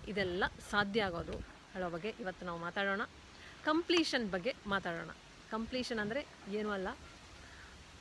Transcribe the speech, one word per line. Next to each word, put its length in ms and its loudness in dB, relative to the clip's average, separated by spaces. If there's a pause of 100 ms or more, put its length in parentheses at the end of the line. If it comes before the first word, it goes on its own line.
ಇದೆಲ್ಲ 360 2 (280)
ಸಾಧ್ಯ 320 6
ಆಗೋದು 340 0 (360)
ಹೇಳೋ 160 0
ಬಗ್ಗೆ 300 -4
ಇವತ್ತು 260 -4
ನಾವು 140 -2
ಮಾತಾಡೋಣ. 440 2 (640)
ಕಂಪ್ಲೀಷನ್ 640 6
ಬಗ್ಗೆ 260 0 (100)
ಮಾತಾಡೋಣ. 460 0 (400)
ಕಂಪ್ಲೀಷನ್ 480 0
ಅಂದರೆ 260 0 (260)
ಏನೂ 200 0
ಅಲ್ಲ, 160 0 (1120)